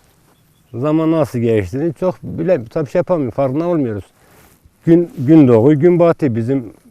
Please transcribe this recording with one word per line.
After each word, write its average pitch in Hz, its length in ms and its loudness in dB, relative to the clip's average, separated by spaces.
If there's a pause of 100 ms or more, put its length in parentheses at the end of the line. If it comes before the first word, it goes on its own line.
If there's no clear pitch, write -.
(720)
Zaman 156 380 -2
nasıl 151 280 -2
geçtiğini 117 540 -2
çok - 300 -6
bile, 165 420 -4
tabii 151 240 -8
şey 180 100 -2
yapamıyoruz, 156 360 -4
farkına 143 340 -2
olmuyoruz. 123 340 -4 (840)
Gün, 170 320 2
gün 147 300 4
doğuyor, 123 320 4
gün 175 200 2
batıyor. 170 360 0
Bizim 117 380 -6 (180)